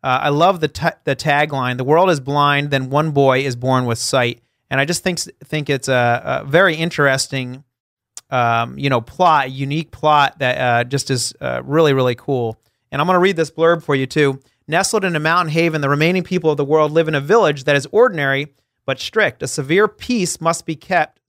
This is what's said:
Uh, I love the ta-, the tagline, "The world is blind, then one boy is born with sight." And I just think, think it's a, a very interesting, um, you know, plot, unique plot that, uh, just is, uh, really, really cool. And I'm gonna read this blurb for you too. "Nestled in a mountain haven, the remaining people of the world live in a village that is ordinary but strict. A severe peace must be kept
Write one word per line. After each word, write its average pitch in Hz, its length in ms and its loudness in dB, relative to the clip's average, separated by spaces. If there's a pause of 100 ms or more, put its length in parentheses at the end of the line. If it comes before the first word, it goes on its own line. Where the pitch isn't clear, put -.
Uh, 127 200 0
I 147 60 2
love 170 300 2
the 156 80 -2
ta-, - 360 -4
the 139 120 -2
tagline, 143 640 -2
"The 131 60 -4
world 165 260 4
is 156 100 2
blind, 143 520 0
then 131 180 -2
one 151 220 0
boy 135 340 4
is 127 100 -4
born 127 300 0
with 117 140 -2
sight." 120 420 -2 (280)
And 135 120 -2
I 139 40 0
just 165 180 -6
think, 185 160 -4 (240)
think 151 260 -6
it's 135 180 -4
a, 123 560 0
a - 20 -12
very 160 300 2
interesting, 135 880 -2 (680)
um, 120 480 0
you 139 100 -2
know, 127 100 0
plot, 143 520 0
unique 139 400 -6
plot 147 480 2
that, 127 180 0
uh, 120 280 2
just 135 260 -4
is, 123 280 -4
uh, 123 240 -4
really, 147 300 2
really 127 220 2
cool. 120 440 -6 (320)
And 139 80 -4
I'm 156 80 0
gonna 185 120 4
read 185 160 4
this 156 160 -2
blurb 165 320 2
for 147 100 -2
you 135 140 0
too. 139 320 0 (280)
"Nestled 190 380 0
in 175 100 -2
a 151 40 0
mountain 160 340 0
haven, 160 280 0
the 139 80 -2
remaining 165 340 0
people 165 260 -2
of 147 80 0
the 143 80 0
world 151 260 2
live 160 160 2
in 156 80 -2
a 139 60 0
village 147 440 2
that 147 100 2
is 139 160 -2
ordinary 151 640 0 (320)
but 135 140 -4
strict. - 440 -2
A 139 40 -8
severe 165 400 0
peace 202 540 -4
must 165 240 -2
be 160 100 -6
kept 160 540 -4